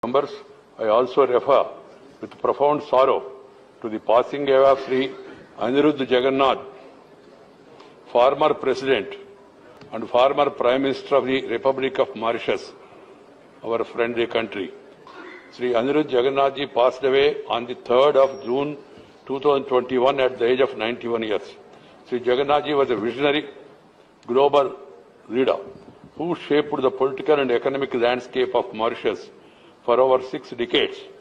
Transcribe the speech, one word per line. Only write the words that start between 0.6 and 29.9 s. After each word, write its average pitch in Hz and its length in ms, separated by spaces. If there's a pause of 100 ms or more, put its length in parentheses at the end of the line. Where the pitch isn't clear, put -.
I 110 80
also 123 400
refer 123 400 (540)
with - 200
profound 139 440
sorrow 127 400 (580)
to 117 60
the 107 100
passing 139 500
away 135 240
of 135 120
Sri 131 260 (480)
Anirudh 135 500
Jagannath, 131 520 (1500)
former 139 420
president 127 600 (760)
and 113 160
former 139 420
prime 135 320
minister 135 340
of 123 100
the 131 220
Republic 131 500
of - 160
Mauritius, 113 580 (920)
our 113 180
friendly 117 460
country. 107 440 (800)
Sri 123 220
Anirudh 143 360
Jagannath 135 460
ji 139 120
passed 120 360
away 139 360 (100)
on 117 180
the 123 80
third 135 420
of 131 280
June 139 320 (500)
two 135 140
thousand 139 240
twenty-one 127 560
at 131 180
the 117 140
age 127 80
of 131 160
ninety-one 113 480
years. 104 240 (600)
Sri 123 120
Jagannath 139 440
ji 147 100
was 139 160
a 117 60
visionary 139 520 (800)
global 139 480 (520)
leader 117 300 (560)
who 165 220 (100)
shaped 147 340
the 131 120
political 139 480
and 131 100
economic 135 420
landscape 123 640
of 117 180
Mauritius 113 580 (540)
for 120 160